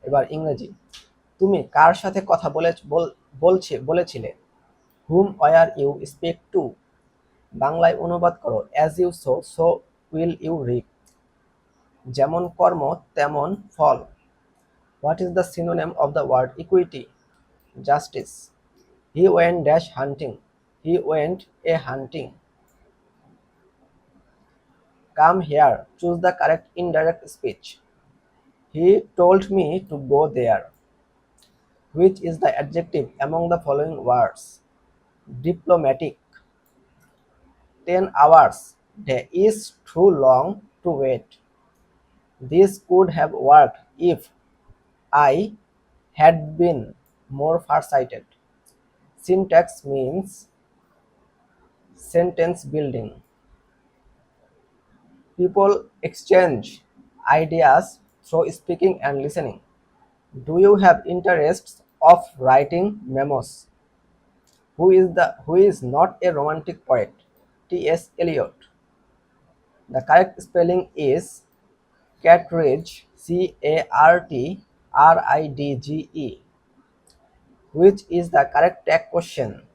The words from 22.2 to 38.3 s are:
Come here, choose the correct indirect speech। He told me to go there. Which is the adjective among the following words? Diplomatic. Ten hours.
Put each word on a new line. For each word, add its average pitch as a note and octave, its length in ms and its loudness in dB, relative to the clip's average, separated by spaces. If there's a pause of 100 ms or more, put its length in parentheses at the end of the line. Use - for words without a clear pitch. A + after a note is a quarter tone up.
Come E3 240 2
here, D3 460 0 (140)
choose F3 200 -6
the F3+ 200 0
correct D#3+ 260 -2 (100)
indirect E3 520 -4
speech। - 380 -12 (1040)
He F#3 300 2 (140)
told F#3+ 340 2
me F#3 380 -4
to D3 100 -12
go C#3+ 300 0
there. A#2 420 -4 (1200)
Which F#3+ 280 2
is E3 180 -8
the - 200 -2
adjective D3 520 -6 (100)
among D#3+ 280 -4
the E3+ 100 -2
following D3 460 -6
words? A#2+ 560 -2 (800)
Diplomatic. E3 800 -2 (1700)
Ten F3+ 320 -2
hours. D3+ 560 6 (280)